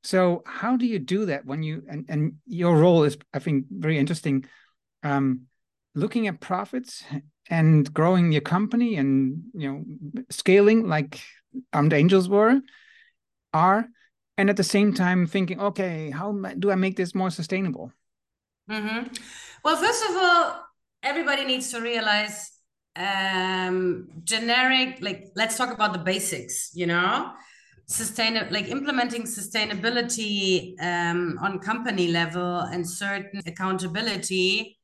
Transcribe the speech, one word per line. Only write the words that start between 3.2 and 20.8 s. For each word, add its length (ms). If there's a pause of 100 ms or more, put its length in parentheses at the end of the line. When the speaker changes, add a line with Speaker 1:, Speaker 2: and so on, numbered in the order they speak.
Speaker 1:
I 60
think, 280
very 300
interesting, 460 (580)
um, 400 (520)
looking 340
at 120
profits 640 (460)
and 420
growing 380
your 120
company 540
and, 460 (120)
you 180
know, 580
scaling 580
like 320 (520)
Armed 200
Angels 360
were, 320 (920)
are, 320 (520)
and 100
at 80
the 80
same 300
time 320
thinking, 340
"Okay, 480
how 240
ma-, 260
do 120
I 40
make 220
this 180
more 160
sustainable?" 640 (800)
Speaker 2:
Mm-hmm. 420 (500)
Well, 140
first 320
of 80
all, 480 (380)